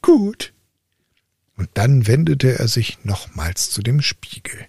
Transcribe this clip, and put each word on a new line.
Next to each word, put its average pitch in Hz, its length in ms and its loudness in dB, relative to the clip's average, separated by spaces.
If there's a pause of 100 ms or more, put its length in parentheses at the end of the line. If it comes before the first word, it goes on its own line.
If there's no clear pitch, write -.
gut?" 220 500 2 (1040)
Und 95 140 -8
dann 123 340 2
wendete 139 500 2
er 117 120 0
sich - 340 -4
nochmals 90 680 -6
zu - 140 -6
dem 127 180 2
Spiegel - 680 -10